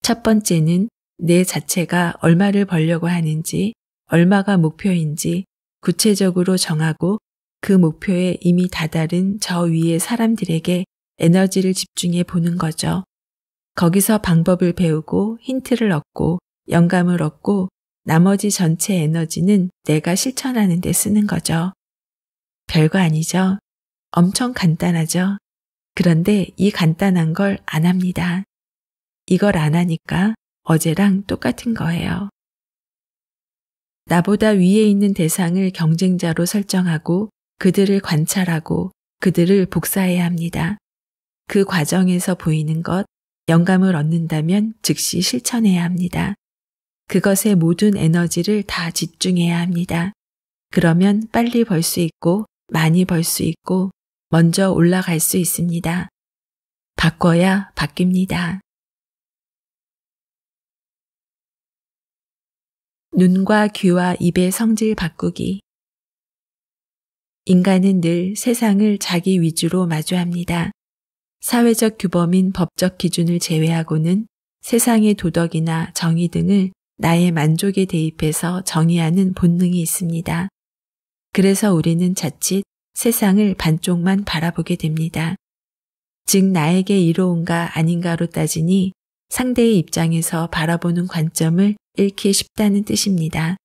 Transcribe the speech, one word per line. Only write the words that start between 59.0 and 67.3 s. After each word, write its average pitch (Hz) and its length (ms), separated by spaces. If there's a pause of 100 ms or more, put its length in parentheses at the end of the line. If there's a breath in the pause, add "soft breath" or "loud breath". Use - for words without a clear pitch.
눈과 190 560
귀와 180 520
입의 180 320
성질 220 420
바꾸기. 175 640 (1900)